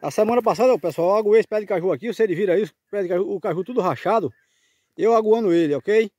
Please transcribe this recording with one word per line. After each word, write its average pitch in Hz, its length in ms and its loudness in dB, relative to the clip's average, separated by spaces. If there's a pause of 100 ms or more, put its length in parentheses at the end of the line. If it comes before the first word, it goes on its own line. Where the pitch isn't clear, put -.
A 147 80 -6
semana 220 320 0
passada, 226 360 2
pessoal, 170 300 -2
eu 196 80 2
aguei 214 240 4
esse 208 80 -2
pé 214 100 -2
de 214 60 -6
caju 185 260 -2
aqui, 180 220 -4
vocês 220 160 0
viram 180 240 0
aí, 180 80 2
os 202 140 -6 (160)
pés 202 140 -4
de 175 40 -6
caju, 185 180 -2
o 202 140 -6
caju 185 240 -4
tudo 247 160 -4
rachado. 180 500 -2 (640)
Eu 220 200 2
aguando 220 360 2
ele, 165 240 2
ok? 208 440 0